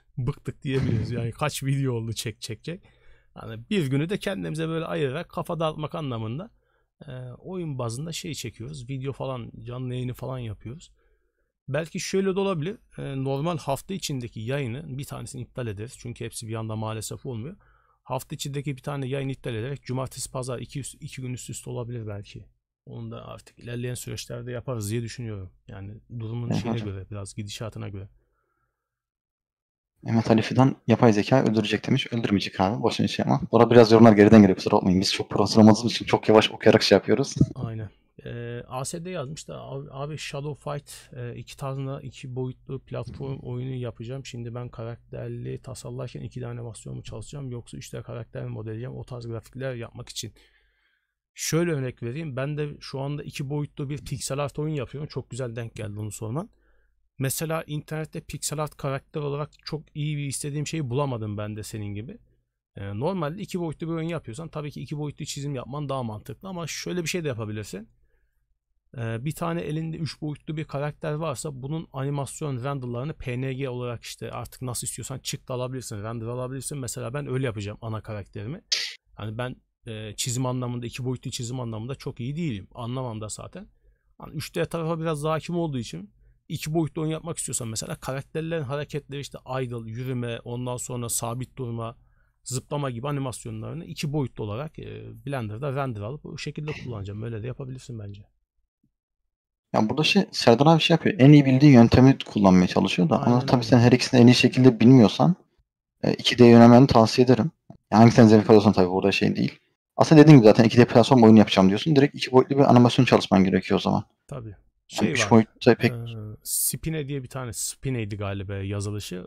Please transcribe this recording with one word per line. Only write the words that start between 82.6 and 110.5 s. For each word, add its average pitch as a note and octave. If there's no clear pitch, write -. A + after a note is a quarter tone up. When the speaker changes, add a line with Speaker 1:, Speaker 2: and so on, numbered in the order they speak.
Speaker 1:
Anlamam A#2+
da G#2+
zaten. -
Hani -
üç -
D E3+
tarafa E3
biraz D#3
daha D#3
hakim D#3+
olduğu D#3
için E3
iki D3+
boyutlu D#3+
oyun D#3
yapmak D#3+
istiyorsan B2+
mesela A2
karakterlerin D#3+
hareketleri C#3+
işte -
idle, A#2
yürüme, A#2+
ondan B2
sonra B2
sabit A#2+
durma, A#2
zıplama C3+
gibi A#2+
animasyonlarını B2
iki D#3
boyutlu C#3
olarak, A2+
e, G#2+
Blender'da B2+
render C3
alıp A#2+
o -
şekilde D3+
kullanacağım. G#2
Öyle A#2
de A#2
yapabilirsin B2+
bence. G2+
Speaker 2:
Ya A2+
burada C#3+
şey, F#3+
Serdar A#2
abi D#3+
şey -
yapıyor. -
En C#3
iyi C#3+
bildiği C3+
yöntemi B2+
kullanmaya F#2
çalışıyor F#2+
da. B2
Ama A#2+
Speaker 1:
Aynen B2
Speaker 2:
tabii -
Speaker 1:
öyle. A#2+
Speaker 2:
sen B2+
her A#2+
ikisini B2+
en A#2+
iyi B2
şekilde B2
bilmiyorsan, B2+
e, -
iki -
D A#2+
yönelmeni A#2+
tavsiye A#2+
ederim. B2
Ya G2+
hangisinden A#2
zevk G#2+
alıyorsan G#2+
tabii F#2
burada F#2+
şey G2+
değil. B2+
Aslında D3
dediğim D3
gibi G#2+
zaten A#2